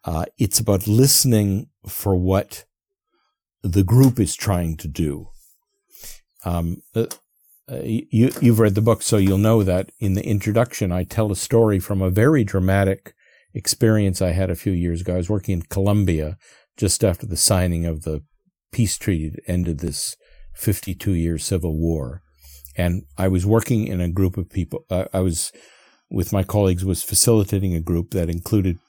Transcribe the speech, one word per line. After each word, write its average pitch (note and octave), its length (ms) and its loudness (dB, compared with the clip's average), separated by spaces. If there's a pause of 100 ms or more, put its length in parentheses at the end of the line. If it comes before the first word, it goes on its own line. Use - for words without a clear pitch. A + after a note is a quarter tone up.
Uh, E2 180 -2 (140)
it's - 200 -2
about G2+ 280 0
listening G#2+ 800 2 (180)
for F#2+ 300 -2
what F#2 480 0 (960)
the F#2+ 220 2
group B2 340 6
is G2+ 160 0
trying F2 440 -2
to - 100 -10
do. D2 400 -4 (1160)
Um, E2+ 320 -2 (160)
uh, A2+ 100 0 (680)
uh, - 120 -8
you, A2+ 480 2 (100)
you've A2+ 200 6
read G#2 140 4
the G#2 60 2
book, A2 220 2
so - 160 2
you'll F#2+ 180 4
know A2 260 4
that F#2 280 0 (100)
in G2 140 0
the G2 100 -2
introduction, G#2+ 680 -2
I F2+ 140 -2
tell G#2+ 260 -2
a F#2+ 60 -4
story A2+ 420 2
from F#2+ 220 -4
a F#2 80 0
very A#2 360 4
dramatic F#2+ 680 0 (400)
experience G#2 720 0
I F2+ 80 2
had F#2 180 0
a F2+ 80 -2
few G2+ 160 -4
years F2 300 -2
ago. F2+ 120 -4
I F#2 40 -2
was F2 100 -4
working G2+ 240 -4
in E2+ 100 -2
Colombia F#2+ 760 0 (400)
just - 260 0
after F#2+ 220 0
the F#2 100 -6
signing F2+ 480 0
of D#2+ 200 -6
the D#2 180 -6 (500)
peace A2+ 260 -2
treaty D#2+ 320 -2
that - 160 -14
ended F2 320 -2
this - 380 -8 (380)
fifty-two-year F2 840 -2
civil E2 380 -2
war. D#2 460 -4 (540)
And F2 260 -2 (140)
I F#2+ 120 0
was F#2 160 0
working A2 420 2
in F2+ 140 -4
a F2 80 -2
group F#2 280 0
of F2+ 140 -8
people, - 400 -6
uh, F#2 220 -2
I F#2+ 80 0
was, F2+ 320 -2 (580)
with - 220 -2
my G2 100 0
colleagues, F#2+ 420 0
was F#2+ 180 -2
facilitating G2 720 2
a E2 60 -2
group E2+ 320 -2
that E2+ 180 -2
included F2 480 -2 (100)